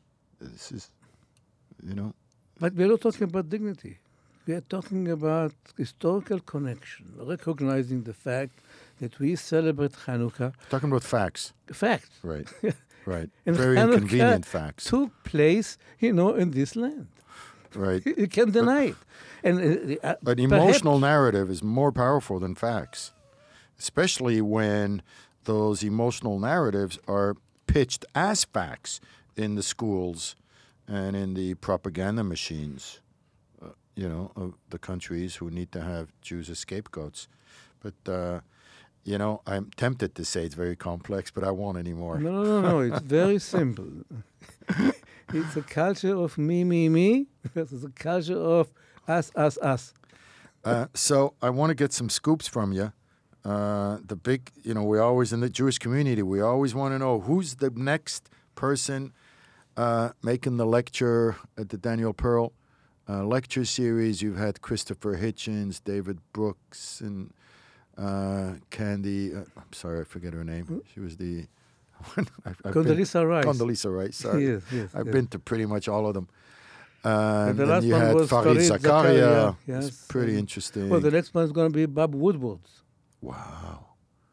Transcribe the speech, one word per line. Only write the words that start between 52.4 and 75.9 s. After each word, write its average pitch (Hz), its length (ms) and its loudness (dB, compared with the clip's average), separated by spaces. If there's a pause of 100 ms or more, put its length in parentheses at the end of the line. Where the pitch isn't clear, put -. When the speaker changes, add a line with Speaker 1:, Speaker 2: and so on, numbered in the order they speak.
Speaker 1:
from 101 240 -2
you. 101 180 -2 (540)
Uh, 104 600 -2
the 95 120 -8
big, 127 340 -2 (100)
you 113 120 -4
know, 107 100 -2
we 107 160 4
always, 120 320 4
in 117 80 -2
the 123 100 0
Jewish 131 300 0
community, 127 420 0
we 98 200 0
always 123 340 2
wanna 135 240 -2
know 127 220 0
who's 147 340 -2
the 135 180 0
next 139 560 -4 (260)
person, 135 580 -2 (640)
uh, 117 320 2 (120)
making 123 360 0
the 117 80 2
lecture 117 720 2 (200)
at 107 120 -8
the 107 80 -8
Daniel 113 340 -2
Pearl, 117 400 0 (560)
uh, 101 160 -4
lecture 127 400 -2
series. 113 580 0
You've 101 160 -4
had 104 240 -2
Christopher 104 560 -6
Hitchens, 104 640 -6
David 98 380 -6 (140)
Brooks, - 640 -8
and, 101 320 -10 (640)
uh, 98 580 -4 (140)
Candy, 98 640 -4
uh, 95 120 -12 (100)
I'm - 160 -20
sorry, 82 300 -8
I - 20 -6
forget 87 300 -12
her 82 100 -8
name. 82 220 -8
Speaker 2:
Hmm? 170 140 -10 (140)
Speaker 1:
She 104 60 -18
was 85 160 -12
the, 87 320 -8 (540)
<laughs> - 160 -16
I've, 123 140 -2 (340)
I've 98 80 -6
been - 0 -
Speaker 2:
Condoleezza 160 540 2
Rice. 160 180 2
Speaker 1:
Condoleezza 117 500 0
Rice, 95 220 -4
sorry. 135 300 0
Speaker 2:
Yes, 107 140 0 (100)
yes, 113 240 -4
Speaker 1:
I've 110 100 -4
Speaker 2:
yes. 113 80 -4
Speaker 1:
been 131 140 4
to 101 120 -8
pretty 110 280 -2
much 104 200 -2
all 107 200 0